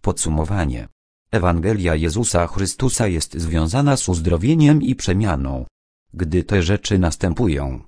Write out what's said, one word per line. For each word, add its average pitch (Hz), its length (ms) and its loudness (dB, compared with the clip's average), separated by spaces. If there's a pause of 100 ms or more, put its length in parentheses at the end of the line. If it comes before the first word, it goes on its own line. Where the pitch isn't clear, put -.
Podsumowanie. 78 840 -2 (440)
Ewangelia 87 640 0
Jezusa 85 520 0
Chrystusa 101 600 -2
jest 82 260 -4
związana 85 640 0
z - 120 -4
uzdrowieniem 127 720 4
i 127 140 0
przemianą. 69 720 -2 (480)
Gdy 85 300 -2
te 98 200 2
rzeczy 98 360 0
następują 78 880 -2